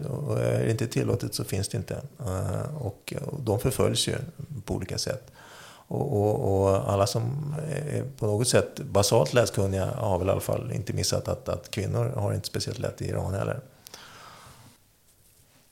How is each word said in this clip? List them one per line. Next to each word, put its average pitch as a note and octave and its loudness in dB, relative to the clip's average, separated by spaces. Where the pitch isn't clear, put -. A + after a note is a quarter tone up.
och A#2+ -2
är A#2+ 2
det A#2+ 2
inte A2+ 0
tillåtet A2+ 0
så - -2
finns G2 -2
det - -4
inte. - -6
Eh, G2 -2
och, - -8
och - -6
de G#2+ 2
förföljs A#2 2
ju - 0
på - -2
olika G2 -4
sätt. - -4
Och, B2+ -2
och, G#2 4
och G2 4
alla G2 4
som C#3+ -2
är - -2
på A#2 0
något G#2 4
sätt - 4
basalt G#2 4
läskunniga G2 4
har G2 0
väl F#2 2
i F#2+ 6
alla G2 2
fall - -2
inte - -4
missat G2 0
att, - -4
att - -4
kvinnor G2+ -2
har G#2 0
inte G2+ -4
speciellt G2+ -4
lätt - -4
i F#2+ -4
Iran F#2+ -2
heller. G#2+ -2